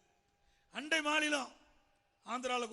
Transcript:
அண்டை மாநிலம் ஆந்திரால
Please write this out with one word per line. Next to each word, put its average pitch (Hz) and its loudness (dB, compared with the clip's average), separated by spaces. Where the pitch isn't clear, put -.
அண்டை 311 0
மாநிலம் 302 2
ஆந்திரால 247 -2